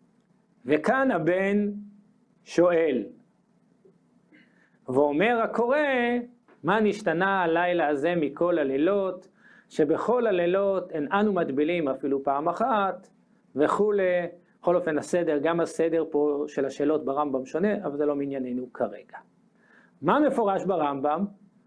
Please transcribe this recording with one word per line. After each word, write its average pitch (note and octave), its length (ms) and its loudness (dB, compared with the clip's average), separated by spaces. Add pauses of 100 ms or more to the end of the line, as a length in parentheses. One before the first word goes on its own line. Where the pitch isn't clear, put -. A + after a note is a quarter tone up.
(640)
וכאן G#3+ 460 2
הבן G3 600 0 (760)
שואל. E3 580 2 (1800)
ואומר D3 560 2
הקורא, A#3+ 340 0 (840)
"מה F#3+ 160 2
נשתנה G3 640 0
הלילה E3+ 440 2
הזה D3+ 280 0
מכל E3+ 420 0
הלילות, F3+ 680 -2 (420)
שבכל G#3 580 0
הלילות F#3 640 0
אין D3+ 200 -4
אנו G#3 220 2
מטבילים D#3+ 540 0
אפילו C3+ 360 -2
פעם C#3+ 240 0
אחת", G3 640 -2 (460)
וכולי. F3+ 720 2 (340)
בכל F3 140 2
אופן, E3 220 0
הסדר, D#3 460 0
גם E3+ 160 2
הסדר D#3+ 520 0
פה D3 360 0
של C#3+ 180 -4
השאלות D3+ 400 -2
ברמב"ם C3+ 400 -2
שונה, G3+ 400 -2
אבל C#3+ 120 -6
זה D3 80 0
לא D3 100 0
מענייננו B2+ 580 -6
כרגע. - 440 -8 (840)
מה G3 180 2
מפורש G3+ 440 0
ברמב"ם? D3+ 640 -2 (420)